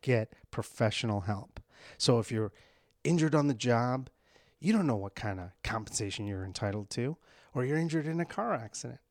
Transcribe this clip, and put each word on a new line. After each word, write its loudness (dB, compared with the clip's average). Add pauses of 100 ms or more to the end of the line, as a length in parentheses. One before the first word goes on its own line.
get 2 (180)
professional 0
help. -6 (360)
So 6
if -2
you're -2 (540)
injured 4
on 6
the 2
job, 2 (500)
you 2
don't 4
know 2
what -6
kind -4
of -10 (120)
compensation -4
you're -4
entitled -4
to, -4 (380)
or -2
you're 0
injured 0
in -2
a -2
car -2
accident. -8 (120)